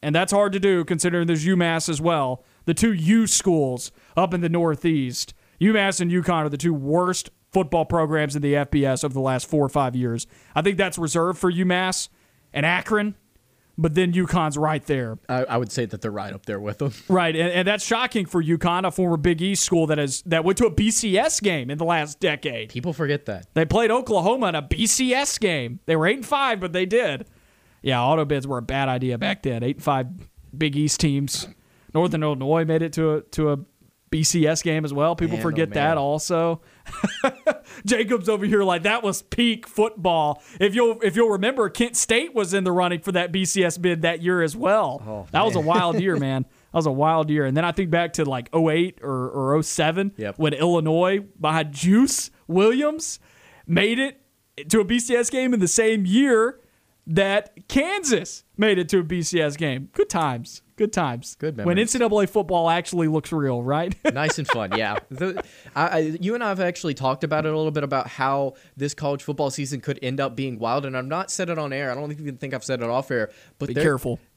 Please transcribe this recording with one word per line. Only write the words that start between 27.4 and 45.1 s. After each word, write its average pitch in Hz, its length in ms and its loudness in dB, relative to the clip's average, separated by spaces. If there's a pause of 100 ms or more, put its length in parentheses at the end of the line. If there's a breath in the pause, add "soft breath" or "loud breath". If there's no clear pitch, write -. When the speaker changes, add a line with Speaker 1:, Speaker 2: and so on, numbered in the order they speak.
Speaker 1:
Yeah, 131 180 0
auto 151 240 2
bids 139 220 -2
were 135 120 -4
a 120 40 -6
bad 135 260 -2
idea 127 300 -2
back - 240 -2
then. 120 220 -2
Eight 139 120 -2
and - 80 -18
five 135 220 0 (500)
Big 147 200 0
East 147 240 0
teams. 139 480 -2 (440 soft breath)
Northern 170 300 0
Illinois 147 420 0
made 160 180 2
it 160 100 -4
to 160 220 2
a, 151 80 0
to 151 280 0
a 143 80 0 (520)
B 156 120 0
C 156 240 2
S 160 160 0
game 156 220 0
as 143 80 -4
well. 156 240 2
People 165 200 -2
Speaker 2:
Man, - 60 -4
Speaker 1:
forget 160 280 0
Speaker 2:
oh, 101 40 -12
Speaker 1:
that 147 160 2
Speaker 2:
man. 160 80 2
Speaker 1:
also. 160 640 0 (720 loud breath)
<laughs> - 540 -4
Jacob's 214 420 0
over 208 160 0
here 202 200 2
like, 175 180 0
"That 220 220 0
was 196 180 -2
peak 233 460 -2
football." 170 760 0 (160 loud breath)
If 196 160 2
you'll, 233 260 2
if 190 140 0
you'll 226 160 4
remember, 208 380 0
Kent 240 280 -2
State 262 380 0
was 196 180 -2
in 196 120 0
the 180 80 2
running 175 260 0
for 190 140 -6
that 175 180 0
B 190 140 0
C 190 180 0
S 175 160 0
bid 175 240 0
that 165 180 0
year 175 220 2
as 160 140 -2
well. 190 500 0
Speaker 2:
Oh, 104 240 -10